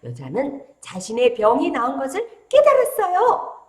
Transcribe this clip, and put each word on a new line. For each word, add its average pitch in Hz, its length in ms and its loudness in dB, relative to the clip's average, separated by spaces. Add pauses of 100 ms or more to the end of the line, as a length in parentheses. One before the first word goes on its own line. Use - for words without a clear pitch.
여자는 143 600 -8 (140)
자신의 226 540 -2
병이 240 360 2
나은 262 280 -4
것을 277 500 -8
깨달았어요. 494 1040 2 (140)